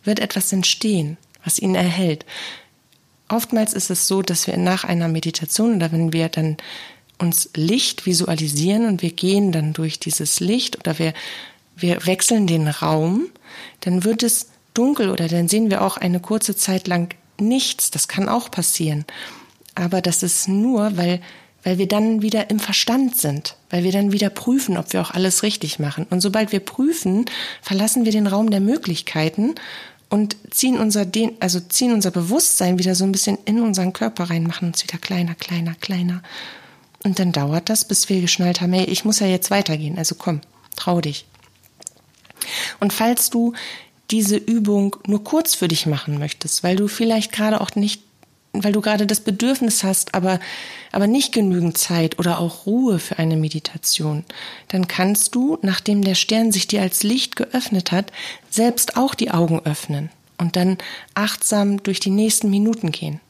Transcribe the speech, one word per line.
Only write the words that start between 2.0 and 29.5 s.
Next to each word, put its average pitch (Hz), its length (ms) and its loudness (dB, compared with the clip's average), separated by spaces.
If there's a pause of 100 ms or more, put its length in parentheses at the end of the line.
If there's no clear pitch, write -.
Oftmals 220 460 0
ist 196 160 -4
es 180 180 0
so, 196 140 2
dass 180 260 -2
wir - 80 -2
nach 180 300 0
einer 170 240 0
Meditation 165 680 0
oder 165 160 0
wenn 165 220 2
wir 165 160 0
dann 156 260 -2 (640)
uns 170 380 0
Licht 175 500 0
visualisieren 170 800 0
und 196 160 0
wir 170 100 -2
gehen 190 400 2
dann 156 220 0
durch 160 260 -4
dieses - 400 -2
Licht 214 400 -2
oder 156 180 -4
wir, 160 160 0 (600)
wir 175 300 0
wechseln 190 420 2
den 160 220 2
Raum, 160 580 0 (540)
dann 180 240 0
wird 220 180 2
es 233 240 0 (260)
dunkel 247 360 2
oder 175 180 -2
dann 170 220 2
sehen 220 200 2
wir 196 120 2
auch 190 160 0
eine 180 240 0
kurze 214 340 -2
Zeit 190 320 0
lang 175 260 0 (260)
nichts. 240 520 0
Das - 160 -2
kann - 220 -2
auch 233 220 -2
passieren. 156 540 -2 (680)
Aber 180 260 0
das 175 220 0
ist - 240 0
nur, 208 500 2
weil, 175 240 0 (420)
weil 185 140 0
wir 190 100 2
dann 214 340 2
wieder 214 280 0
im 214 100 0
Verstand 240 580 2
sind, 147 380 -2 (140)
weil 175 140 0
wir 185 80 2
dann 202 200 2
wieder 202 180 2
prüfen, 240 480 0
ob - 160 -4
wir 185 80 0
auch 160 100 -4
alles 185 320 2
richtig 202 360 -2
machen. 151 300 -2
Und 180 120 2
sobald 202 300 2
wir 196 80 0
prüfen, 240 680 0 (360)
verlassen 220 440 0
wir 220 60 4
den 208 160 4
Raum 202 220 2
der 202 100 2
Möglichkeiten 196 960 0 (540)